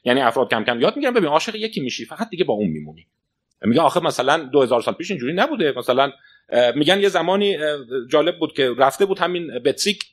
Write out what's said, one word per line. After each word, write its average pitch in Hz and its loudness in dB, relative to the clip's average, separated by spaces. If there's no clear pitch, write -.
یعنی 123 2
افراد 123 2
کم 113 0
کم 120 -2
یاد 180 2
می‌گیرن. 277 -2
ببین 185 2
عاشق 160 0
یکی 220 -6
می‌شی، 123 -6
فقط 196 -10
دیگه 175 -2
با 127 0
اون 104 -2
میمونی. 78 -10
میگن 117 2
آخه 165 4
مثلاً 147 0
دو 143 6
هزار 117 2
سال 113 -4
پیش 160 -10
اینجوری 139 -6
نبوده. 202 0
مثلاً، 131 2
اه، 120 2
می‌گن 151 2
یه 196 4
زمانی، 185 0
اه، 151 -4
جالب 151 2
بود 156 -2
که 127 0
رفته 135 4
بود 190 -2
همین 170 -4
بتسیک 139 -2